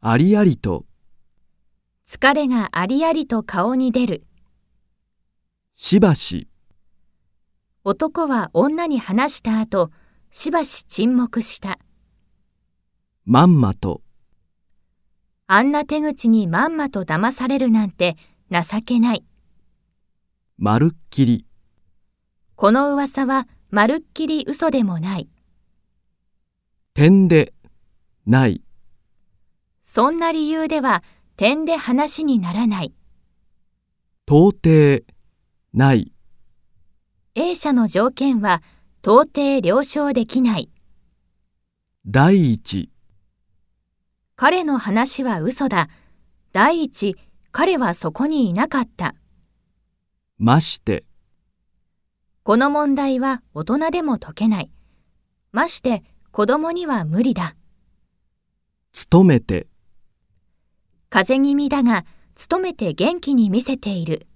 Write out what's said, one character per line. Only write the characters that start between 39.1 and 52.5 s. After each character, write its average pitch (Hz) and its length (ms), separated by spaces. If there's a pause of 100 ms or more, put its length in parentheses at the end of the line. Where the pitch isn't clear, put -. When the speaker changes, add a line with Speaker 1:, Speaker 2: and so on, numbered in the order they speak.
Speaker 2:
底 277 360
了 202 220
承 285 300
で 233 140
き 254 160
な 220 160
い。 - 120 (1400)
Speaker 1:
第 143 460
一。 - 360 (1500)
Speaker 2:
彼 349 260
の 294 160
話 226 460
は 202 180
嘘 262 260
だ。 175 200 (640)
第 302 320
一、 202 320 (340)
彼 349 260
は 220 180
そ 160 180
こ 269 160
に 285 200
い 175 40
な 220 160
か 269 140
っ 233 40
た。 - 300 (1200)
Speaker 1:
ま 120 220
し - 200
て。 95 240 (1400)
Speaker 2:
こ 214 140